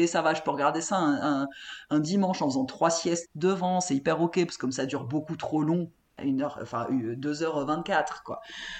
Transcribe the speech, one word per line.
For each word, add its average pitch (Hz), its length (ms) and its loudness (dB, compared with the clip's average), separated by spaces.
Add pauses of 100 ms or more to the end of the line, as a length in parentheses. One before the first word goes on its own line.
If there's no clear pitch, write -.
ça 170 160 2
va, 160 140 4
je 160 80 -4
peux 147 80 0
regarder 143 280 2
ça 190 180 0
un, 147 440 2
un, 139 60 -2 (420)
un 151 100 2
dimanche 185 440 2
en 147 60 2
faisant 131 160 0
trois 165 260 2
siestes 170 420 0
devant, 185 460 2
c'est 160 160 0
hyper 156 260 2
ok, 170 240 4
parce - 120 -4
que - 40 -14
comme 131 100 0
ça 135 140 -2
dure 135 180 -2
beaucoup 151 320 -4
trop 156 280 0
long, 165 260 2 (300)
à - 40 -6
une 135 200 2
heure, - 180 -4
enfin, 117 300 -4
euh, 120 240 0
deux 147 260 -4
heures 151 240 0
vingt-quatre, 170 560 -2
quoi. - 200 -8 (380)